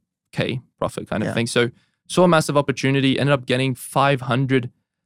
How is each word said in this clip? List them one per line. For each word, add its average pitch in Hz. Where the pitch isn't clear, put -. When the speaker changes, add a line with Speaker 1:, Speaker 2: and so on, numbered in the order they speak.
Speaker 1:
K 123
profit -
kind 107
of 107
Speaker 2:
Yeah. 107
Speaker 1:
thing. 117
So 120
saw 180
a -
massive 156
opportunity, 135
ended 143
up 127
getting 127
five 139
hundred, 127